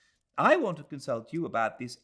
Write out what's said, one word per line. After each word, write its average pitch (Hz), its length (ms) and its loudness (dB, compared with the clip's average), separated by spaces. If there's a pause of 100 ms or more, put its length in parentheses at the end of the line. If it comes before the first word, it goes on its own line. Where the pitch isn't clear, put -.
(380)
I 214 200 6
want 208 200 -2
to 147 60 -14
consult 131 500 -6
you 165 120 -4
about 113 340 -2
this 123 240 -10